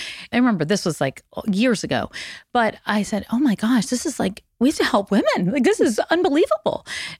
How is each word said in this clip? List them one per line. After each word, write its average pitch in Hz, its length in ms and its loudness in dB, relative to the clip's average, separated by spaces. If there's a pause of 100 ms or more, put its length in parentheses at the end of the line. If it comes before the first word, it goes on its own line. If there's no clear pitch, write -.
(320)
I 233 40 -2
remember 226 280 2
this 196 200 0
was, 160 160 -2
like, 135 220 -2 (240)
years 220 360 2
ago, - 280 -2 (420)
but 226 240 0 (100)
I 208 160 0
said, 196 300 -4
"Oh 233 80 0
my 247 160 4
gosh, 220 300 2
this 247 200 -4
is, 277 140 -6
like, 190 240 -4 (160)
we 247 80 4
have 311 80 0
to 339 80 0
help 202 260 0
women. 233 420 2
Like, 269 120 0
this 415 160 2
is 269 180 2 (120)
unbelievable." 349 760 2 (360)